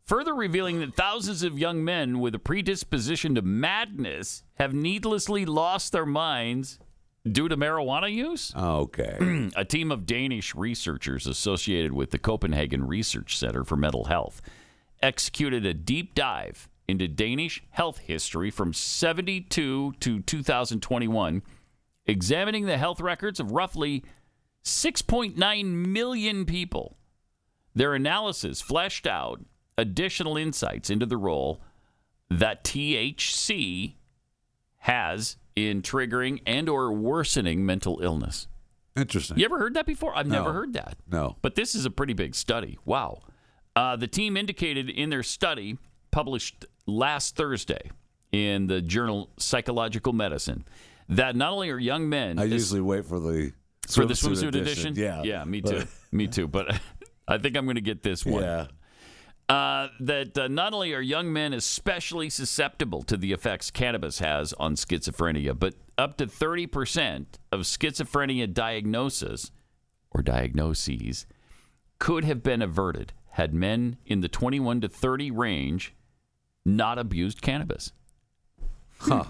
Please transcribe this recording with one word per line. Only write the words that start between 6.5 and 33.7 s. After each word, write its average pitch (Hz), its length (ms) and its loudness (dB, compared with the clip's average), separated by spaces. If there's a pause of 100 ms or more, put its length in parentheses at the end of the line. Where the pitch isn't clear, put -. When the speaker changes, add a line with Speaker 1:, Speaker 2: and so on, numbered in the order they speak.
Speaker 1:
due 147 160 2
to 160 80 2
marijuana 151 580 0
use. 294 420 -4
Speaker 2:
Okay. 82 960 0
Speaker 1:
<clears throat> - 40 -12
A 98 80 0
team 156 280 -2
of 104 140 -2
Danish 120 500 -2
researchers 76 680 -4
associated 87 680 0
with 67 180 0
the 71 80 0
Copenhagen 73 680 2
Research 80 520 -2
Center 60 260 0
for 76 140 0
Mental 67 280 2
Health 67 360 0 (600)
executed 131 640 0
a 90 80 2
deep 123 420 -2
dive 69 520 -2 (200)
into 92 200 2
Danish 120 600 0
health 170 300 -2
history 82 520 -2
from 87 220 -2
seventy-two 165 1300 0
to 113 180 2
two 143 240 -2
thousand 123 380 2
twenty-one, 110 600 2 (640)
examining 170 600 2
the 165 120 2
health 170 220 0
records 180 400 -2
of 107 120 -2
roughly 147 520 0 (600)
six - 380 0
point 226 360 2
nine 190 560 2
million 214 520 0
people. 175 520 -2 (760)
Their 139 220 4
analysis 156 680 0
fleshed 175 460 0
out 65 320 -2 (380)
additional 156 580 0
insights - 540 -2
into 107 160 2
the 117 120 0
role 80 440 0 (680)
that 101 360 2
T 147 320 0
H 123 360 0
C 104 600 -2 (840)